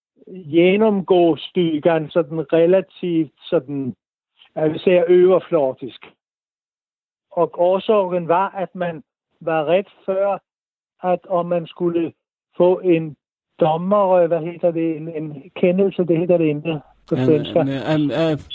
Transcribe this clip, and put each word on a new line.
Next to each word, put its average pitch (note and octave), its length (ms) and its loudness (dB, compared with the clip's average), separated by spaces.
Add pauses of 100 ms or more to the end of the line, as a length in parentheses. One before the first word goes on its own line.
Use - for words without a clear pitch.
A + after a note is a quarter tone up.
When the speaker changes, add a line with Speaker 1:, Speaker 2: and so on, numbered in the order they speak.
(520)
Speaker 1:
gennemgå F3+ 840 2
stugan D#3+ 760 -2
sådan D#3+ 420 -4
relativt E3+ 800 0 (180)
sådan, C#3 440 -4 (600)
jeg D#3 160 -2
vil D#3 100 -6
sige, F3+ 480 4
overfladisk. C#3 800 -2 (1300)
Og E3+ 220 -2
årsagen F3+ 720 0
var, F3+ 200 0
at F#3+ 260 -10
man E3+ 280 -8 (380)
var D#3+ 240 -2
ret F3+ 240 0 (180)
før, G3 320 -2 (640)
at F3+ 240 -2
om F3 200 -2
man F3 200 -4
skulle E3+ 460 -4 (440)
få F3+ 220 4
en E3 380 0 (440)
dommer, F3+ 680 2
hvad E3 140 -2
hedder E3+ 300 -4
det, E3 260 -2
en, D#3 120 -12
en D3+ 340 -10 (140)
kendelse, F#3 480 0
det E3 140 0
hedder F3 200 2
det E3 60 0
ikke D3+ 360 -4 (280)
på E3 60 -4
Speaker 2:
En, C3 120 0
Speaker 1:
svenska. D3+ 340 0
Speaker 2:
en, C#3 80 0
en, C#3 320 -2
en, D3+ 380 -2 (160)